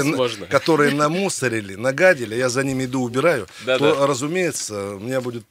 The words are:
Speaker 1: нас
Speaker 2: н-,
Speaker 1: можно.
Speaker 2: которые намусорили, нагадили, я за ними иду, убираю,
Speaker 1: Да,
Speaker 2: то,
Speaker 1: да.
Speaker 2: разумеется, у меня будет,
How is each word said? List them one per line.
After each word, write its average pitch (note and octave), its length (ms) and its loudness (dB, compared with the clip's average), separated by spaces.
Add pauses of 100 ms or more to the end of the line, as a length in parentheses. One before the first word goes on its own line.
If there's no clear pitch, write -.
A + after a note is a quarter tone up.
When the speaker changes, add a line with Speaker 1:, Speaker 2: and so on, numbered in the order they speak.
Speaker 1:
нас C#3 40 0
Speaker 2:
н-, D#3 100 0
Speaker 1:
можно. A2+ 300 -2
Speaker 2:
которые C#3+ 440 4
намусорили, C#3+ 840 0
нагадили, C3+ 600 2
я B2+ 140 2
за C3 140 0
ними C3 220 -2
иду, C3 180 -2
убираю, B2+ 440 0 (180)
Speaker 1:
Да, B2+ 120 2
Speaker 2:
то, C#3+ 180 4
Speaker 1:
да. C#3 120 2
Speaker 2:
разумеется, C3 880 -4
у F#2+ 40 -12
меня B2+ 200 -4
будет, A#2+ 320 -6